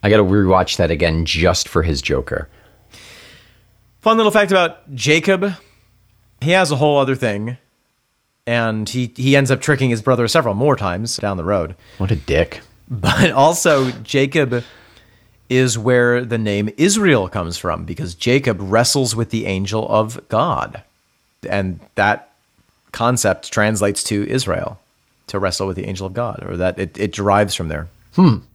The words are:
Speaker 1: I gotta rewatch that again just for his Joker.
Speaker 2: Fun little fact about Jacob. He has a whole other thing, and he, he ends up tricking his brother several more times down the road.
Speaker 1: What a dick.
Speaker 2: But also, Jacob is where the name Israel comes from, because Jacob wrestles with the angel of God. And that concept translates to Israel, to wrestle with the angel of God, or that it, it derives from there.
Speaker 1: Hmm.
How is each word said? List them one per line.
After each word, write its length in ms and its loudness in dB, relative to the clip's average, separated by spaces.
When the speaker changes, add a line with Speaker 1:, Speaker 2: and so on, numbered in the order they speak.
Speaker 1:
I 80 2
gotta 140 6
rewatch 540 2
that 120 2
again 360 0
just 440 0
for 140 0
his 180 -2
Joker. 480 -4
Speaker 2:
Fun 160 4
little 140 4
fact 180 2
about 460 0
Jacob. 580 2
He 100 0
has 200 4
a 60 -2
whole 200 4
other 180 2
thing, 420 -4
and 420 -2
he, 260 -6
he 200 2
ends 160 4
up 100 0
tricking 300 0
his 100 -2
brother 260 2
several 280 2
more 200 2
times 420 -4
down 200 -4
the 60 -6
road. 320 -2
Speaker 1:
What 100 -2
a 60 2
dick. 460 -2
Speaker 2:
But 420 2
also, 600 2
Jacob 720 -2
is 300 2
where 460 2
the 140 -4
name 400 -2
Israel 500 2
comes 300 -6
from, 260 -4
because 320 -8
Jacob 440 0
wrestles 560 0
with 160 -4
the 140 -4
angel 440 -4
of 400 -2
God. 540 -4
And 300 -4
that 380 0
concept 600 -2
translates 540 0
to 220 -2
Israel, 520 -4
to 120 -6
wrestle 280 -2
with 80 -6
the 100 -8
angel 220 -8
of 60 -10
God, 320 -8
or 120 -8
that 220 -2
it, 180 -8
it 140 -4
derives 440 2
from 120 -6
there. 200 -8
Speaker 1:
Hmm. 240 4